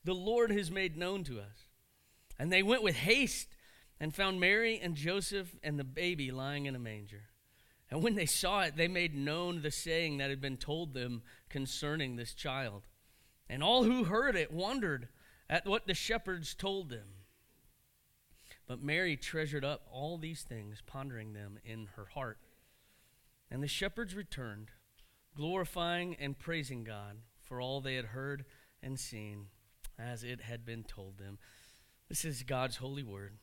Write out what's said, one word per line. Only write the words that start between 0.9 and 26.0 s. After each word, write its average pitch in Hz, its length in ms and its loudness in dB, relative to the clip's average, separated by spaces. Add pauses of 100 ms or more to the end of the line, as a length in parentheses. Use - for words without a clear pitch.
known 185 280 0
to 123 140 -6
us.' 101 280 -14 (720)
And 160 120 2
they 190 120 8
went 226 180 6
with 185 140 4
haste 220 600 4 (460)
and 151 140 -2
found 190 240 2
Mary 214 400 6
and 175 160 -2
Joseph 180 680 -2
and 151 160 0
the 139 60 0
baby 143 480 0
lying 139 360 -2
in 135 60 -2
a 123 60 -4
manger. 104 520 -10 (600)
And 151 100 0
when 220 140 4
they 180 100 2
saw 190 360 4
it, 151 160 2
they 165 100 6
made 175 260 2
known 160 480 0
the 147 100 0
saying 160 480 0
that 139 100 0
had 139 100 -2
been 135 160 -2
told 151 380 -2
them 123 280 -2 (280)
concerning 139 640 -2
this 120 180 -6
child. 131 540 -4 (600)
And 131 120 -2
all 247 220 10
who 240 220 8
heard 220 320 4
it 151 160 2
wondered 180 560 0 (400)
at 165 160 2
what 202 200 2
the 190 80 2
shepherds 185 600 -2
told 196 340 -2
them. 101 380 -12 (1400)
But 123 140 -8
Mary 156 360 2
treasured 151 480 -2
up 143 260 -4
all 147 260 -4
these 160 260 -8
things, 107 380 -10
pondering 117 520 -8
them 104 320 -10
in 113 220 -8
her 98 180 -14
heart. 123 340 -6 (1120)
And 127 100 -4
the 147 60 -2
shepherds 196 480 -2
returned, 113 560 -8 (640)
glorifying 175 800 0